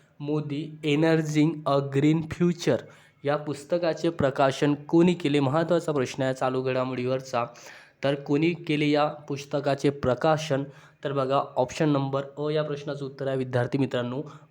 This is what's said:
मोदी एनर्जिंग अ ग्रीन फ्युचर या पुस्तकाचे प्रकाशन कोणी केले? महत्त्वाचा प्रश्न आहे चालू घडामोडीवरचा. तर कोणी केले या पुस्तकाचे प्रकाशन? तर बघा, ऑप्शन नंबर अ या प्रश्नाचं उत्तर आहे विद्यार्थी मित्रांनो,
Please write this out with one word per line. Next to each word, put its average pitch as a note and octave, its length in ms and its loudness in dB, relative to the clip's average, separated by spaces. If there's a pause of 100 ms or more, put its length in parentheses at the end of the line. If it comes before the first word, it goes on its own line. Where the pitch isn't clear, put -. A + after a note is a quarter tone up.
(200)
मोदी D3 640 -6
एनर्जिंग D#3 680 4 (140)
अ C#3+ 120 2
ग्रीन C#3+ 440 2 (100)
फ्युचर E3+ 460 0 (460)
या C#3+ 140 0
पुस्तकाचे D#3 720 -2
प्रकाशन C#3 640 2
कोणी E3 400 4
केले? D3 260 0
महत्त्वाचा E3 520 2
प्रश्न C3+ 320 -2
आहे C3 100 0
चालू C3 280 -2
घडामोडीवरचा. B2+ 840 -2 (580)
तर C#3 120 2
कोणी D3 380 0
केले D3+ 340 -2
या D3 200 4
पुस्तकाचे C#3+ 840 -2
प्रकाशन? C#3 760 0 (400)
तर C#3 100 -4
बघा, C3+ 240 0
ऑप्शन C3+ 520 0
नंबर C#3 340 0 (140)
अ D3 120 -4
या D3+ 140 0
प्रश्नाचं C#3+ 420 -8
उत्तर C3+ 220 -8
आहे C3+ 100 -2
विद्यार्थी B2+ 400 -2
मित्रांनो, B2+ 440 -2 (300)